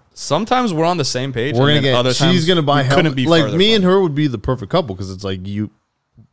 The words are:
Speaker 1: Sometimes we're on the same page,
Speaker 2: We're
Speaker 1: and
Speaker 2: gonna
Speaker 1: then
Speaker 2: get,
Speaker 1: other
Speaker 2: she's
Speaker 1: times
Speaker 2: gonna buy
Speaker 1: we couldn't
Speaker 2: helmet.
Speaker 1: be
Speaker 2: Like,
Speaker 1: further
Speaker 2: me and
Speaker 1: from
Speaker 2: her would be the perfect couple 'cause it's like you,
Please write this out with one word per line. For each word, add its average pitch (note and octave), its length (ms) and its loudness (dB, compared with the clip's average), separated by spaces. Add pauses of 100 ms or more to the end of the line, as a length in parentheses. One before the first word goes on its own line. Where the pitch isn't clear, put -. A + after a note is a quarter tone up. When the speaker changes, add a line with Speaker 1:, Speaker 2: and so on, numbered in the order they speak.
(160)
Speaker 1:
Sometimes A3 580 -2
we're D#3+ 120 0
on F3 120 0
the C#3+ 80 -2
same C3 280 -4
page, B2 200 -2
Speaker 2:
We're A#2+ 80 2
Speaker 1:
and C#3 80 4
Speaker 2:
gonna D3 60 4
Speaker 1:
then C#3+ 80 2
Speaker 2:
get, C3 120 2
Speaker 1:
other B2 180 2
Speaker 2:
she's - 60 -2
Speaker 1:
times E3 280 2
Speaker 2:
gonna F3 160 2
buy C#3+ 180 2
Speaker 1:
we C3 80 0
couldn't C#3 160 2
Speaker 2:
helmet. C#3 100 -2
Speaker 1:
be B2+ 120 0
Speaker 2:
Like, E3 160 4
Speaker 1:
further G#2 140 -2
Speaker 2:
me G#3+ 180 2
and G3 80 2
Speaker 1:
from F3+ 80 4
Speaker 2:
her G3 100 4
would D#3+ 140 -2
be D3+ 120 0
the A#2+ 120 -4
perfect B2+ 320 -4
couple D3+ 240 -2
'cause F#2+ 160 -8
it's F#2+ 120 -12
like F#2+ 220 -6
you, G2+ 240 -6 (640)